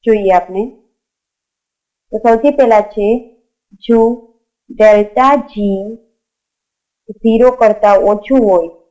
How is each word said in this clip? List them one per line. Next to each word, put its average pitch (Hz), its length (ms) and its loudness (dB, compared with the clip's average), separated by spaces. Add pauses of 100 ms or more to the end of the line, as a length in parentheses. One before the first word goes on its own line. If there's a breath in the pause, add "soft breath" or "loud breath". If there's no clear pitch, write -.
જોઈએ 208 280 0
આપણે. 185 300 -2 (1500)
તો 220 60 -8
સૌથી 240 380 0
પહેલા 226 240 2
છે, 208 280 -6 (640)
જો 226 280 -2 (720)
ડેલ્ટા 214 680 2
જી 202 440 -6 (1300)
ઝીરો 226 400 0
કરતા 214 480 0
ઓછું 208 420 -2
હોય 180 300 0 (200)